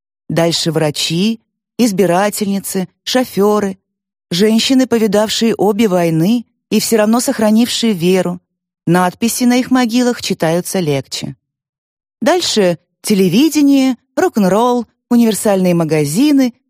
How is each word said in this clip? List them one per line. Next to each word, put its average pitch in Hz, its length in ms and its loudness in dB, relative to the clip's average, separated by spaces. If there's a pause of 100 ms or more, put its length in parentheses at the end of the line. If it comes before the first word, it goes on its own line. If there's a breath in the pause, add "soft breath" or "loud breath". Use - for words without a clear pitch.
(280)
Дальше 165 440 -2
врачи, 165 680 -2 (380)
избирательницы, 196 1080 -2 (160)
шофёры — 208 760 -2 (560)
женщины, 226 520 2
повидавшие 214 680 0
обе 208 340 0
войны 175 580 0 (240)
и 214 100 0
всё - 160 0
равно 220 240 2
сохранившие 226 720 0
веру. 180 480 0 (460)
Надписи 180 580 0
на 247 120 2
их 254 140 -2
могилах 247 520 0
читаются 175 580 -2
легче. 143 560 -6 (880)
Дальше 220 560 0 (240)
телевидение, 262 960 2 (180)
рок-н-ролл, 240 680 0 (240)
универсальные 202 640 2
магазины, 170 800 0 (160)